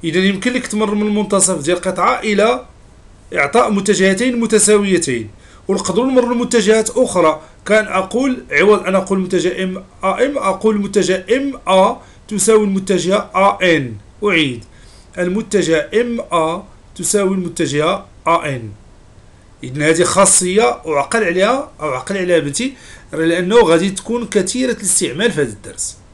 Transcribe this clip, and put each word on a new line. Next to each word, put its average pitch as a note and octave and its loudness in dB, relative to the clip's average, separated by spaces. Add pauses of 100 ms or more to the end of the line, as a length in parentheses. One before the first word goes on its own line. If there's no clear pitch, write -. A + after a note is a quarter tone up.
إذا E3 0
يمكن G3 0
لك B3 -2
تمر G#3+ -2
من G#3 0
المنتصف F#3+ 0
ديال E3+ 0
القطعة F#3 -2
إلى A3 0 (680)
إعطاء F3+ 2
متجهتين G3 2
متساويتين، G3 2 (380)
ونقدروا F#3+ 0
نمر B3 2
لمتجهات A3 2
أخرى. F3 2 (240)
كان G#3+ 2
أقول A#3+ -2
عوض F#3 4
أن F#3+ -2
أقول F#3+ 0
متجه F3+ -2
إم، F#3 -8 (200)
آ G3 0
إم، C#4+ -2
أقول G#3 0
متجه F#3+ 0 (100)
إم C4+ -4
آ F#3+ 4 (320)
تساوي G#3+ 2
المتجه F#3+ 0
آ G3 0
إن. D3 2 (280)
أعيد، D3 0 (540)
المتجه F3+ 0
إم A#3 0
آ E3+ -2 (320)
تساوي G3 0
المتجه E3 -2 (240)
آ E3 0
إن. A#2+ -8 (960)
إذن C3 -6
هذه D#3+ 2
خاصية F#3+ 2 (240)
أعقل D#3+ 0
عليها، G3 0 (100)
أو D3+ -4
عقل C3 -6
عليها F3+ 2
بنتي، D#3+ -4 (380)
لأنه E3+ 0
غادي F3 4
تكون A3+ -6
كثيرة A#3+ -2
الاستعمال F#3 -2
في D3 -4
هذا B2 -2
الدرس. - -12 (180)